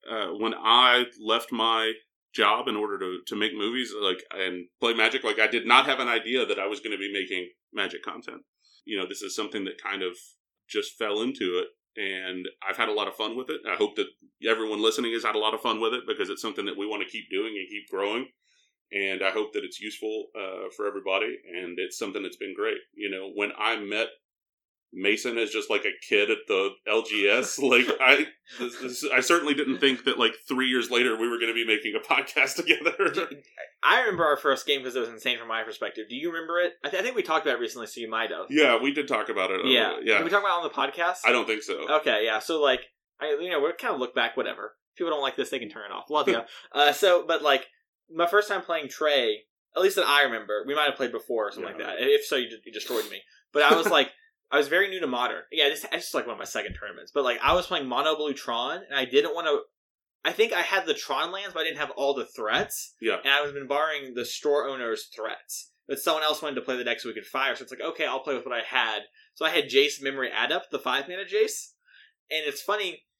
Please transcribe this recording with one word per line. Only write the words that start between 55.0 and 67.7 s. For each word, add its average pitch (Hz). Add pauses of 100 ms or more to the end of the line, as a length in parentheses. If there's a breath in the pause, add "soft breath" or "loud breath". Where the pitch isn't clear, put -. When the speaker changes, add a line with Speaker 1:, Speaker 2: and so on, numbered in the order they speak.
Speaker 2:
to 156
Modern. 123 (100)
Yeah, 147
this, 151 (100)
this 170
is, -
like, 120
one 117
of 101
my 98
second 101
tournaments. 98
But, 143
like, 123
I 147
was 180
playing 143
Mono 143
Blue 151
Tron, 131 (100)
and 139
I 131
didn't 143
wanna, 160 (720)
I 165
think 226
I 175
had 180
the 151
Tron 147
lands, 196
but 165
I 160
didn't 156
have 143
all 139
the 123
threats. 123
Speaker 1:
Yeah. 107
Speaker 2:
And 139
I 143
was 143
been 139
borrowing 143
the 120
store 143
owner's 120
threats. - (140)
But 135
someone 156
else 151
wanted 147
to 123
play 127
the 120
deck 117
so 120
we 107
could 104
fire, 135
so 131
it's -